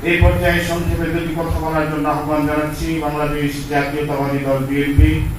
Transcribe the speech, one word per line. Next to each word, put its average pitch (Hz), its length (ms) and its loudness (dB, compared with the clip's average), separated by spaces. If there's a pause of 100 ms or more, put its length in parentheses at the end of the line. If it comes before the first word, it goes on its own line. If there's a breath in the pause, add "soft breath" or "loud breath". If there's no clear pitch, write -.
এই 170 120 2
পর্যায়ে 175 480 4
সংক্ষেপে 165 420 -2
দুটি 165 260 -2
কথা 165 220 -2
বলার 156 320 0
জন্য 147 180 -2
আহ্বান 147 380 0
জানাচ্ছি 151 400 -2 (140)
বাংলাদেশ 147 500 -2 (200)
জাতীয়তাবাদী 143 680 -2
দল 135 280 0
বিএনপি 143 540 4 (180)